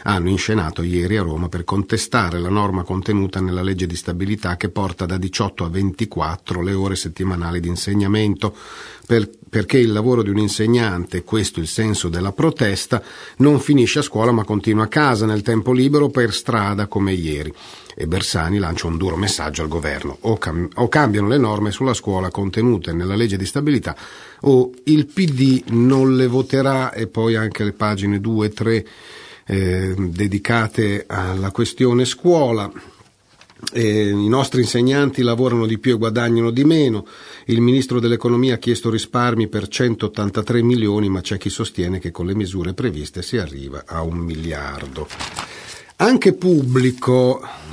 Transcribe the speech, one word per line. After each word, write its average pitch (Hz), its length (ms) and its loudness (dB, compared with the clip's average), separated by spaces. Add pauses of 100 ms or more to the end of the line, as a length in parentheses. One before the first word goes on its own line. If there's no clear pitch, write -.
hanno 92 260 0
inscenato 92 520 -2
ieri 90 360 0
a 101 40 0
Roma 82 280 -4
per 87 120 -6
contestare 98 760 -2
la 87 100 -4
norma 98 360 0
contenuta 95 560 -2
nella 92 220 -2
legge 92 240 -2
di 87 100 -4
stabilità 90 600 -4
che 95 140 -4
porta 95 340 -4
da 92 140 -2
diciotto 92 460 -4
a 82 40 -4
ventiquattro 90 920 -4
le 95 100 -2
ore 95 240 -2
settimanali 87 640 -4
di 85 80 -4
insegnamento. 101 880 0 (500)
Per, 110 240 2 (180)
perché 110 300 2
il 117 140 6
lavoro 117 300 2
di 101 60 -2
un 101 100 0
insegnante, 107 840 0
questo - 380 -2
è - 20 -2
il 80 60 -6
senso 107 400 -2
della 90 240 -4
protesta, 123 720 0 (360)
non 143 220 6
finisce 143 400 4
a - 20 2
scuola 113 300 2
ma 113 120 2
continua 107 400 2
a 107 40 -2
casa, 127 380 2
nel 107 160 0
tempo 113 300 0
libero, 139 360 4
per 120 240 0
strada 104 540 -2
come 98 260 0
ieri. 78 400 -4 (480)
E 73 60 -6
Bersani 87 520 -2
lancia 82 280 -4
un 82 120 -2
duro 85 180 -2
messaggio 80 460 -4
al 78 60 -4
governo: 71 520 -6
o 107 160 0
cam-, 85 380 -4
o 117 140 0
cambiano 104 380 2
le 131 120 2
norme 107 340 0
sulla 131 220 0
scuola 92 360 -2
contenute 101 600 0
nella 90 240 -2
legge 107 200 0
di 95 100 -4
stabilità 143 500 -2 (460)
o 127 280 6 (140)
il 151 220 4
P 190 180 0
D 131 460 4
non 131 440 6
le 127 140 4
voterà. 131 640 0
E 110 160 -6
poi 113 260 0
anche 110 300 -2
le 101 80 -2
pagine 101 480 0
due 107 260 0
e 104 40 0
tre, 110 360 0 (600)
eh, 95 500 0
dedicate 101 1120 0
alla 95 420 -4
questione 123 540 2
scuola. 127 640 0 (1040)
Eh, 107 380 2
i 104 180 2
nostri 131 320 2
insegnanti 131 600 2
lavorano 120 440 2
di 110 120 -2
più 120 160 2
e 110 40 0
guadagnano 117 540 2
di 131 120 2
meno. 143 400 4 (420)
Il 117 140 2
ministro 123 380 2
dell'economia 120 560 2
ha 107 40 -4
chiesto 117 320 -2
risparmi 113 580 0
per 104 180 -4
centottantatré 110 960 0
milioni, 107 460 2
ma 95 120 -2
c'è 98 160 -6
chi 98 140 -4
sostiene 92 480 -4
che 85 140 -8
con 87 140 -6
le 98 100 -2
misure 92 380 -4
previste 90 480 -6
si - 160 -6
arriva 69 460 -10
a 82 180 -8
un 85 160 -4
miliardo. 73 880 -8 (920)
Anche 220 340 4
Pubblico, 127 1120 2 (280)